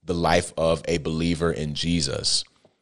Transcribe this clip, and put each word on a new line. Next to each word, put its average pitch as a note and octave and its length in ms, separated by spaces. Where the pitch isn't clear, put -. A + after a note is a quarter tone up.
the E2+ 80
life E2+ 440
of D#2+ 300
a E2+ 120
believer D#2+ 520
in D2+ 240
Jesus. D#2+ 720